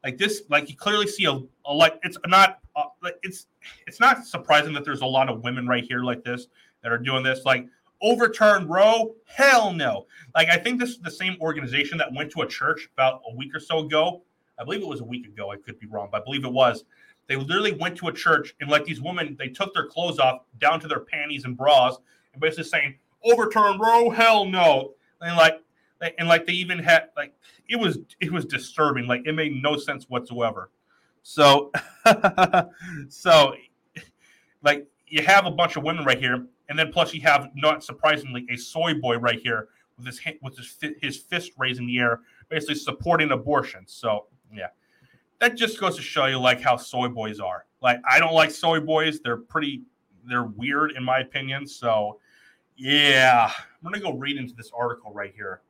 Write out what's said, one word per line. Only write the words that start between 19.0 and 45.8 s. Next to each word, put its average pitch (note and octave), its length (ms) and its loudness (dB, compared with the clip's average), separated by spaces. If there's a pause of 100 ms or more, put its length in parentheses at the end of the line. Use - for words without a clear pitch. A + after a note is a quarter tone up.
women, D#3+ 360 -6
they C3 120 -10
took F#3+ 240 -8
their D#3+ 140 -4
clothes E3 320 -6
off C3 220 2 (180)
down D#3 200 2
to D#3+ 80 -14
their C3+ 140 -4
panties D3 440 -10
and B2+ 120 -8
bras C3 400 4 (360)
and C3+ 80 -10
basically D#3 220 -2
saying, C#3+ 320 -4 (280)
"Overturn G#3+ 560 4
Roe? A#3 300 4
Hell A3+ 360 4
no." E3+ 480 2 (280)
And, E3+ 140 -6
like, D#3+ 260 6 (560)
and, E3 100 -2
like, E3+ 200 4
they F3 60 -2
even F3+ 260 -4
had, E3 360 4
like, C#3+ 180 -10 (340)
it A3+ 80 -4
was, F#3+ 240 -2 (200)
it E3 120 -6
was D#3+ 140 -4
disturbing. C3 600 -2
Like, B2 200 -2
it D#3 80 -4
made D3+ 280 -4
no D3 160 0
sense C#3+ 280 -8
whatsoever. A#2+ 680 -6 (500)
So, C#3+ 500 6 (340)
<laughs> F3+ 1040 2
so, D3+ 440 6 (1120)
like, D3 240 2 (200)
you D3+ 160 0
have F#3+ 220 6
a E3+ 60 -4
bunch E3 240 -2
of C#3+ 80 -4
women D#3+ 220 -4
right C3 120 4
here, B2 300 -2 (220)
and D3 100 -4
then D#3 120 0
plus E3+ 220 -2
you D3+ 80 -10
have, C#3+ 320 2
not D3 300 0
surprisingly, C#3 680 -4
a B2 60 -6
soy D#3+ 400 -4
boy B2 220 -2
right A#2 220 -2
here A2+ 280 -4 (300)
with B2 100 -16
his B2 120 -16
ha-, D3+ 220 -12
with C3 160 -16
his B2 100 -20
fi-, D3+ 340 -10
his C#3 160 -6
fist - 400 -8
raised B2+ 220 -4
in A#2+ 60 -8
the B2 140 -4
air, A#2 220 0 (260)
basically D3+ 280 -4
supporting D3+ 560 -2
abortion. A#2+ 540 -4
So, G#2+ 420 -6 (260)
yeah, G2 140 -12 (720)
that A#3+ 180 0
just A3 240 -4